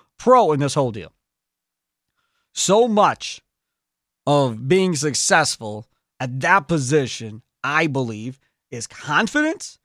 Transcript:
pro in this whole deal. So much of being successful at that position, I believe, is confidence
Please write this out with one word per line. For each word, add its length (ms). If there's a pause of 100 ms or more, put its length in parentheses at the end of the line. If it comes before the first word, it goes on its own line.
(180)
pro 360
in 80
this 120
whole 180
deal. 200 (1400)
So 340
much 540 (840)
of 440
being 260
successful 920 (360)
at 200
that 260
position, 760 (220)
I 240
believe, 540 (280)
is 180
confidence 960